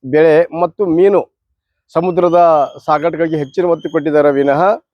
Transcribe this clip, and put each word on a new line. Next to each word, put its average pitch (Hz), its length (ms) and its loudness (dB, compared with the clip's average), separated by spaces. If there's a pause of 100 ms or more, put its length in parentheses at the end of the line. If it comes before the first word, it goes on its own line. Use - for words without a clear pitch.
ಬೆಳೆ 160 560 2
ಮತ್ತು 175 240 -4
ಮೀನು, 180 360 2 (640)
ಸಮುದ್ರದ 170 800 0 (160)
ಸಾಗಾಟಗಳಿಗೆ 156 520 -2
ಹೆಚ್ಚಿನ 151 280 -4
ಒತ್ತು 165 240 -4
ಕೊಟ್ಟಿದ್ದಾರೆ 151 420 0
ವಿನಃ 143 500 0 (120)